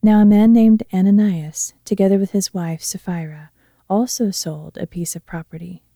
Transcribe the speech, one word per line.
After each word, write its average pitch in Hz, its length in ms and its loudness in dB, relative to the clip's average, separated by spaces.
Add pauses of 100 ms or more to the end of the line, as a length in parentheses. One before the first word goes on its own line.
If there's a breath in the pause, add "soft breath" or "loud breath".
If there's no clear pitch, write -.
Now 214 180 4
a 214 60 6
man 208 260 6
named 226 300 6 (100)
Ananias, 185 800 0 (120)
together 196 340 0
with 196 140 -4
his 196 200 -4
wife 165 300 -8
Sapphira, 156 680 -10 (360)
also 214 440 -2
sold 156 460 -10
a 175 100 -8
piece 175 260 -8
of 165 120 -14
property. 170 580 -14 (120)